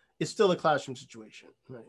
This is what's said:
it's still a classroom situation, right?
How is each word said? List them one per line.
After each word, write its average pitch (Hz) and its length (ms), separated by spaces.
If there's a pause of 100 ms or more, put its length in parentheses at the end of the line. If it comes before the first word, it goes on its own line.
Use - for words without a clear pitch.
(200)
it's 160 100
still 202 200
a 175 60
classroom 147 400
situation, - 520 (220)
right? 117 180